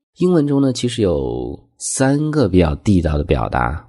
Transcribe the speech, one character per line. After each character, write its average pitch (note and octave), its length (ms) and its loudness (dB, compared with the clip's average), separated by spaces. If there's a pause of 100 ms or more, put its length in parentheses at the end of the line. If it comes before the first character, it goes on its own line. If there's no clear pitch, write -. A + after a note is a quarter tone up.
(180)
英 F3+ 140 2
文 D3+ 160 2
中 C#3 120 0
呢， C3+ 140 2
其 A#2+ 140 -4
实 A#2 160 -2
有 C2 720 -4
三 C#3+ 540 -2
个 C#3+ 180 2
比 F2+ 80 2
较 D#2 200 4
地 G2 220 2
道 D#2+ 160 0
的 D2 80 0
表 B1 240 -2
达， B1+ 420 -4